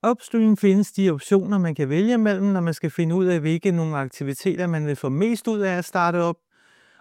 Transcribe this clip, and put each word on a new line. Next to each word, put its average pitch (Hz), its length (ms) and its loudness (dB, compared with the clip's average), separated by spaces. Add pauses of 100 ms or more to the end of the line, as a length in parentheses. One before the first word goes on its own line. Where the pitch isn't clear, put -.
(100)
Upstream 226 460 2
findes 196 360 2
de 190 180 2
optioner, 190 480 0
man 165 160 0
kan 139 140 -2
vælge 208 300 2
mellem, 202 280 2
når 196 140 2
man 170 140 -2
skal 160 160 -4
finde 165 240 -2
ud 185 100 2
af, 175 160 2
hvilke 160 300 0
nogle 160 260 -2
aktiviteter, 139 680 -4
man 160 200 -2
vil 147 100 -2
få 143 120 -6
mest 208 400 -2
ud 220 100 -2
af 190 180 0
at 175 80 -4
starte 175 320 0
op. 175 200 0 (640)